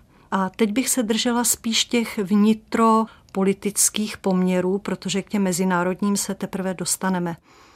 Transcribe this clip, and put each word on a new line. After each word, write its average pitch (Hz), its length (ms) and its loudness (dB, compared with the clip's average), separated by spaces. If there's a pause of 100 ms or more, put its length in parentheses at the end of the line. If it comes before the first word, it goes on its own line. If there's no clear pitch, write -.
(320)
A 190 180 0
teď 214 220 0
bych 254 180 -2
se 254 140 0
držela 233 400 0
spíš - 420 -2
těch 233 320 -2
vnitropolitických 214 2000 0
poměrů, 185 640 0
protože 190 420 -6
k - 80 -10
těm 202 140 0
mezinárodním 185 760 0
se 196 180 -4
teprve 190 380 -6
dostaneme. 175 640 -4 (380)